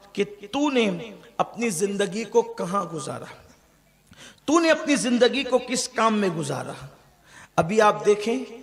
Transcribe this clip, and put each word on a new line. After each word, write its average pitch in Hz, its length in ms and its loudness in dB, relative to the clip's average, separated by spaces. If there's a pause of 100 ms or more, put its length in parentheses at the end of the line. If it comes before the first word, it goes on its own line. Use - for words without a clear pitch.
(140)
कि 202 100 -2
तूने 254 640 0 (540)
अपनी 233 320 -2
जिंदगी 196 540 -2
को 233 160 2 (120)
कहाँ 185 340 -4
गुजारा, 143 400 -10 (1200)
तूने 330 220 6
अपनी 302 280 2
जिंदगी 247 460 2
को 254 160 0
किस - 280 -4
काम 226 260 2
में 196 220 0
गुजारा। 139 380 -6 (840)
अभी 170 220 2
आप 208 240 4
देखें, 208 320 2 (260)